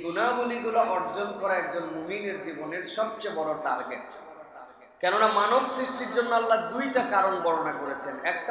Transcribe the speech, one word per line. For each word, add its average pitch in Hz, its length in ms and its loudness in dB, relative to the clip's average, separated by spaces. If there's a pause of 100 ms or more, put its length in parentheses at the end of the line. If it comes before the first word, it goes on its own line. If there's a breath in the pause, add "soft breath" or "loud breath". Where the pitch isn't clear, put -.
গুণাবলীগুলো 233 760 0 (160)
অর্জন 196 320 -2 (120)
করা 190 220 0
একজন 170 220 -4 (100)
মুমিনের 185 520 -6
জীবনের 156 380 -6 (120)
সবচেয়ে 214 420 -4
বড় 156 120 0 (160)
target। 127 400 -4 (920)
কেননা 208 280 6 (120)
মানব 233 220 6 (140)
সৃষ্টির 254 400 -4
জন্য 240 140 4 (100)
আল্লাহ 226 180 4 (160)
দুইটা 262 280 2 (120)
কারণ 190 200 4 (100)
বর্ণনা 160 380 2
করেছেন। 139 320 -6 (180)
একটা - 180 -4